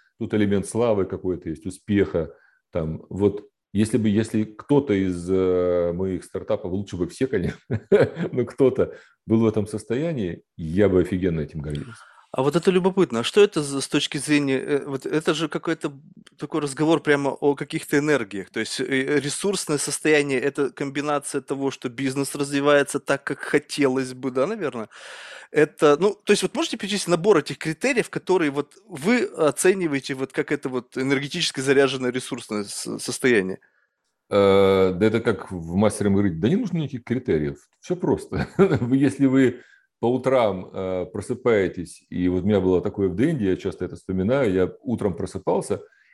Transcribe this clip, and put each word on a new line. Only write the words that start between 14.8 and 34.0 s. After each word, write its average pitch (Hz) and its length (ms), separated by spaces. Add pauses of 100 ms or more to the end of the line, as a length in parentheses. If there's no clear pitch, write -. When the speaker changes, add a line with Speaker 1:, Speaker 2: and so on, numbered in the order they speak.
Speaker 2:
вот 135 180
это 156 300
же 156 140
какой-то 160 440 (460)
такой 151 240
разговор 147 400
прямо 143 260
о 143 260
каких-то 151 440
энергиях. 120 500
То 117 120
есть, 107 200
э, 135 400
ресурсное 160 560
состояние — 143 640
это 135 300
комбинация 143 720
того, 139 280
что 127 200
бизнес 135 440
развивается 143 640
так, - 240
как - 160
хотелось 131 720
бы, 127 160
да, 127 160
наверное? 147 420 (640)
Это, 147 480
ну, 202 140 (100)
то - 80
есть 202 100
вот 185 140
можете 311 220
перечислить 196 300
набор 175 300
этих 147 200
критериев, 214 520
которые 165 420
вот 139 220 (140)
вы 196 360
оцениваете 156 880
вот 131 180
как 151 200
это 139 180
вот 123 280
энергетически 139 640
заряженное 131 520
ресурсное 117 520
с-, 107 360
состояние? 110 600 (720)